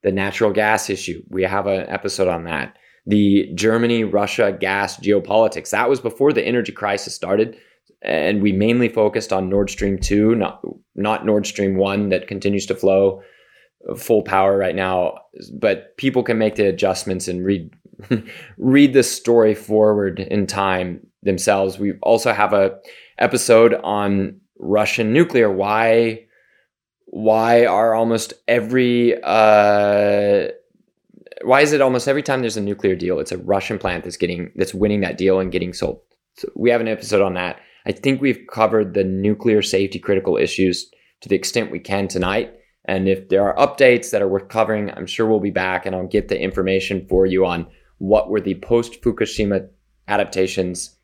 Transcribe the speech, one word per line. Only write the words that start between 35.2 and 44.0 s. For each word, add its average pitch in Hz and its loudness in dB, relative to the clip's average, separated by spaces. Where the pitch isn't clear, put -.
and 92 -2
getting 90 -4
sold? - -6
So - -10
we 117 2
have 117 2
an 113 -4
episode 104 -2
on 95 0
that. 90 -6
I 107 -4
think 135 -2
we've 135 -4
covered 107 2
the 98 0
nuclear 101 0
safety 95 -2
critical 95 0
issues - 0
to - -14
the 98 4
extent - -4
we 85 -10
can 98 -4
tonight. 95 -2
And 95 -2
if 95 -2
there 98 4
are 98 0
updates 127 2